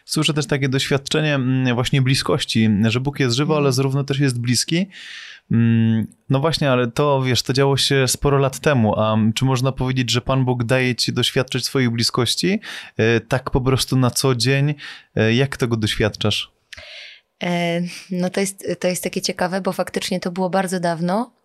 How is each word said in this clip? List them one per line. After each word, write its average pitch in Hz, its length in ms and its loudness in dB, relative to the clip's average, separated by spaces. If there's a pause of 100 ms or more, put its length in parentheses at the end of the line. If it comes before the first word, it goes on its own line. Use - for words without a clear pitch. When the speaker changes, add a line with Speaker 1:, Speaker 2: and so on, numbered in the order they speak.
Speaker 1:
Słyszę 156 280 0
też 147 140 -2
takie 139 220 0
doświadczenie, 143 640 0
mm, 127 400 2
właśnie 123 260 2
bliskości, 127 680 2 (180)
że 113 120 0
Bóg 139 200 -4
jest 123 160 2
żywy, 147 160 0
Speaker 2:
Mhm. 151 120 2
Speaker 1:
ale 135 100 4
zarówno 135 300 0
też 135 160 -2
jest 127 200 2
bliski. 139 480 0 (640)
Mm, 113 560 4 (220)
no 135 100 2
właśnie, 151 320 0
ale 123 200 2
to, 143 300 2
wiesz, 127 220 0
to 139 100 -2
działo 139 240 2
się 135 300 2
sporo 143 300 0
lat 135 220 0
temu, 117 400 2
a, 107 140 2
mm, 110 200 2
czy 131 120 0
można 131 260 2
powiedzieć, 127 400 -2
że 120 100 0
Pan 131 240 0
Bóg 123 180 0
daje 127 320 0
ci - 180 -4
doświadczyć 123 520 -2
swojej 127 240 0
bliskości, 123 680 0 (400)
y, 113 280 4
tak - 240 -2
po 139 100 0
prostu 131 360 0
na 123 140 2
co 131 240 0
dzień? 139 380 0 (560)
Y, 113 40 2
jak 135 240 0
tego 117 200 0
doświadczasz? 107 760 -2 (920)
Speaker 2:
E, 175 380 -2 (300)
no 180 180 -2
to 180 100 -4
jest, 196 280 -4 (120)
to - 80 -2
jest 180 160 -2
takie 185 180 -4
ciekawe, 185 400 -4
bo 185 120 -2
faktycznie 180 460 -4
to 185 120 -6
było 185 180 -2
bardzo 190 300 -2
dawno, 175 520 -2 (140)